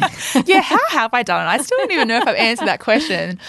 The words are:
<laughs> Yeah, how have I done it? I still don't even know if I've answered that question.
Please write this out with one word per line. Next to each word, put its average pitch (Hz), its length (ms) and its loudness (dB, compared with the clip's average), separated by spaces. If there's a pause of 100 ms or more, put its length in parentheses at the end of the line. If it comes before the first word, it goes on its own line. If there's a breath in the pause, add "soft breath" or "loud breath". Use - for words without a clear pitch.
<laughs> - 420 -2
Yeah, 381 160 4
how - 160 0 (120)
have 233 260 0
I 247 80 2
done 170 240 -2
it? - 20 0
I 196 80 2
still 294 220 -4
don't 508 120 -2
even 294 160 0
know 226 100 0
if 247 100 0
I've 220 80 0
answered 233 320 0
that 185 120 0
question. 180 680 -2